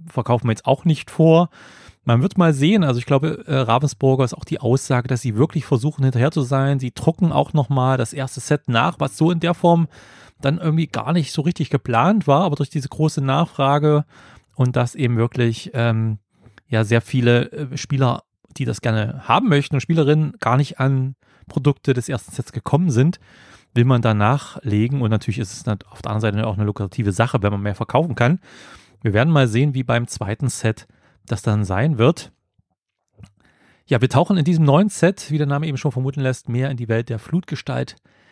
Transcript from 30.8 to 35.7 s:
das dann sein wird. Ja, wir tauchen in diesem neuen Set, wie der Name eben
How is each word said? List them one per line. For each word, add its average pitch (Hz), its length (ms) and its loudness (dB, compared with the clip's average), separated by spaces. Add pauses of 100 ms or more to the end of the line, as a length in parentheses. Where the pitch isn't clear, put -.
das - 160 -6
dann 104 240 0
sein 113 320 0
wird. 123 340 2 (1600)
Ja, 120 140 0
wir 127 80 2
tauchen 151 280 2
in 147 80 2
diesem 160 200 4
neuen 160 240 6
Set, - 420 0
wie 151 80 0
der 147 80 0
Name 143 180 -2
eben 143 120 -4